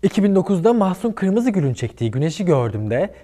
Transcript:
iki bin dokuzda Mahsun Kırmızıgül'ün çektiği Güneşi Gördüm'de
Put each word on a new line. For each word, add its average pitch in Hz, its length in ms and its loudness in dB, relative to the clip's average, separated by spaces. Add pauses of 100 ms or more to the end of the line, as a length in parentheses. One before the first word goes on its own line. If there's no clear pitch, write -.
iki 196 220 0
bin 202 100 2
dokuzda 190 380 2
Mahsun 208 400 0
Kırmızıgül'ün 190 640 0
çektiği 117 360 -4
Güneşi 151 340 -4
Gördüm'de 120 680 0 (140)